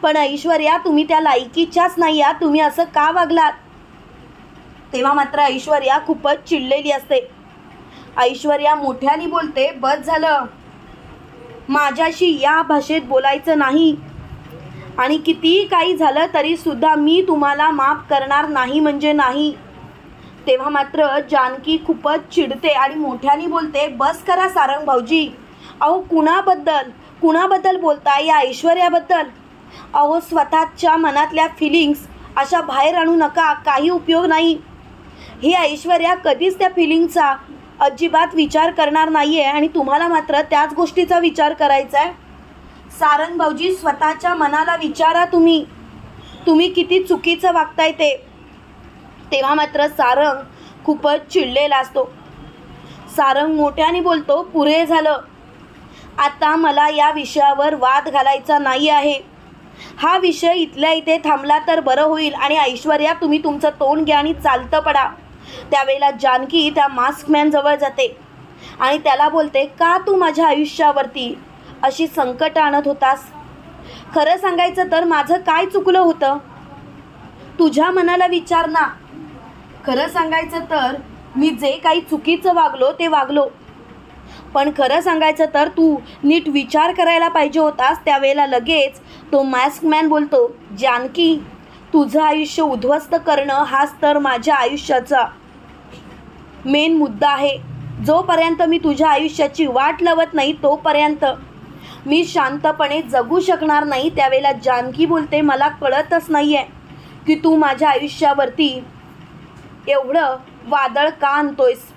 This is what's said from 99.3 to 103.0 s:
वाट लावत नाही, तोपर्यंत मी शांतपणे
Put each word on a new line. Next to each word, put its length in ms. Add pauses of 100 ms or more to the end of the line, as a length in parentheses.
वाट 380
लावत 300
नाही, 200
तोपर्यंत 720 (800)
मी 200
शांतपणे 760